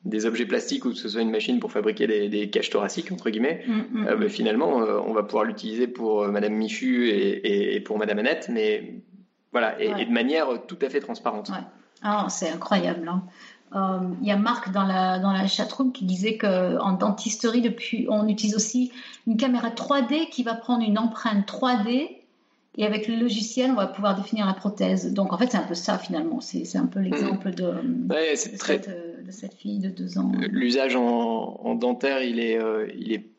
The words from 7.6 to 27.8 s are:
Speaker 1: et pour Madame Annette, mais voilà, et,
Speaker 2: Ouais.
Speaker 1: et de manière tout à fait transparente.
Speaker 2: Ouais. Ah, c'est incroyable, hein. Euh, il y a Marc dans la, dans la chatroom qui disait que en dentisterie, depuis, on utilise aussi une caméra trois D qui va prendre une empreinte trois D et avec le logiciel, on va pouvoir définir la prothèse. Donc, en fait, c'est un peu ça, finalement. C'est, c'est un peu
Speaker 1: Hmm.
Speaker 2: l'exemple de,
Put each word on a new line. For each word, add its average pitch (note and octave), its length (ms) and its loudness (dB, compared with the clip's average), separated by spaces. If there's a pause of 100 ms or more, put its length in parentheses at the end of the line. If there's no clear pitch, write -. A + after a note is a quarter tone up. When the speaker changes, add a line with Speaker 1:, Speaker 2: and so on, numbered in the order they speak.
Speaker 1:
et G#2 40 0
pour G#2+ 180 -4
Madame G#2 220 0
Annette, C3+ 320 0
mais G#2+ 440 0 (560)
voilà, A3+ 300 2
et, A2 120 0
Speaker 2:
Ouais. G3 80 -2
Speaker 1:
et - 40 0
de A#2+ 60 0
manière C3+ 360 2 (200)
tout F3+ 140 -12
à C3+ 80 0
fait C#3+ 100 0
transparente. A2+ 500 -6
Speaker 2:
Ouais. F#3 140 -6 (380)
Ah, G#3 280 0
c'est F3+ 200 -4
incroyable, F3 580 -2
hein. F#3 160 -2 (520)
Euh, F#3+ 240 0 (220)
il G3+ 60 -2
y G#3 40 2
a G3+ 60 4
Marc G#3+ 340 0
dans G3 120 2
la, F#3 360 2
dans G3 120 2
la F#3+ 140 2
chatroom B3 460 0
qui G3+ 140 -6
disait F#3+ 320 0
que F#3 420 2
en F#3+ 140 2
dentisterie, A3 680 0
depuis, - 480 -2
on G#3+ 180 2
utilise G#3+ 280 0
aussi B3 360 0 (360)
une A3 100 2
caméra A#3+ 320 2
trois C#4 320 0
D D4 300 2
qui - 100 -4
va A3+ 140 0
prendre A#3 280 0
une G#3 140 4
empreinte A3 480 2
trois B3 380 2
D B3 320 0 (640)
et G#3 80 2
avec G#3+ 220 0
le A#3 80 0
logiciel, A#3+ 560 0
on B3 40 4
va G3 120 2
pouvoir G3+ 280 0
définir G3+ 320 -2
la F#3+ 60 2
prothèse. F#3+ 600 0
Donc, G3 200 0
en F3 40 -2
fait, A#3+ 140 2
c'est G3+ 60 2
un E3 60 0
peu F3 120 -4
ça, F#3+ 240 -2
finalement. E3 420 -4
C'est, - 240 -6
c'est - 120 -6
un F3 100 0
peu G3 120 -2
Speaker 1:
Hmm. F#3+ 40 2
Speaker 2:
l'exemple G3 480 0
de, F3 220 -2 (360)